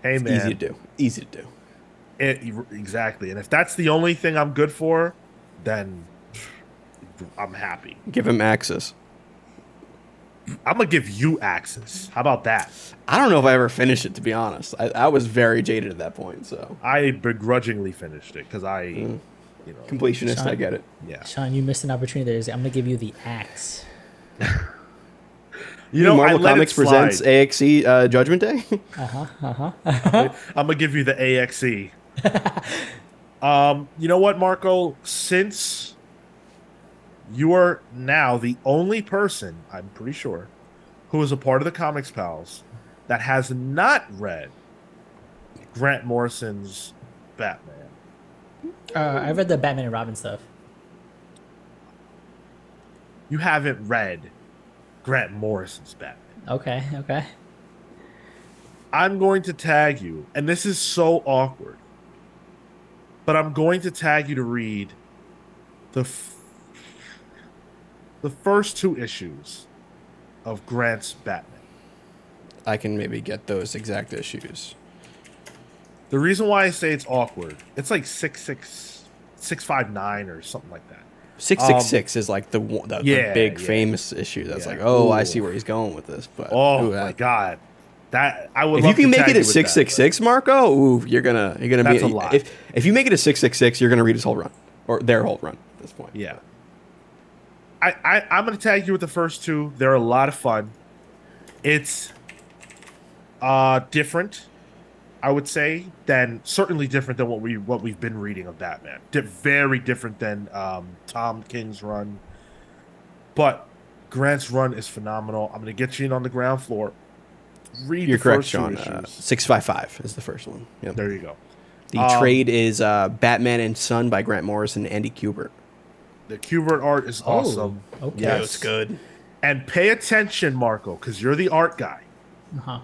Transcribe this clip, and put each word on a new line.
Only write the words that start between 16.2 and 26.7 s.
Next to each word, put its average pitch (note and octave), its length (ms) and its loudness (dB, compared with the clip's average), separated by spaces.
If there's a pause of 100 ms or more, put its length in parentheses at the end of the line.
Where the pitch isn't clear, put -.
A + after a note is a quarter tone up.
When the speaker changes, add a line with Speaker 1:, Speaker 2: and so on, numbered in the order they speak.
Speaker 2:
so. - 360 -14
Speaker 1:
I C#3 300 2
begrudgingly A2 800 -2
finished D#2 440 -16
it D2 140 -16
'cause G2 140 -10
I, F#2+ 220 -6
Speaker 2:
Mm. A2 340 -8 (460)
Speaker 1:
you - 80 -18
know. - 120 -20
Speaker 2:
Completionist, B2+ 520 -2
Speaker 3:
Sean, B2+ 100 -4
Speaker 2:
I A#2 80 -2
get - 180 -4
it. - 80 -8 (240)
Speaker 1:
Yeah. E2 180 -16
Speaker 3:
Sean, C3 300 -6
you C3+ 80 0
missed C3+ 220 -4
an C#3 60 -4
opportunity B2 500 -2
there. A2+ 140 -8
I'm B2 80 -6
gonna C3 80 -2
give B2+ 180 -2
you B2+ 80 0
the A2+ 160 -8 (120)
axe. - 600 -10 (560)
<laughs> - 60 -2 (1500)
Speaker 1:
You D#3 100 4
Speaker 2:
You - 40 8
Speaker 1:
know, D3 120 8
Speaker 2:
Marvel D#3 200 8
Speaker 1:
I - 40 4
let - 100 8
Speaker 2:
Comics D#3 180 6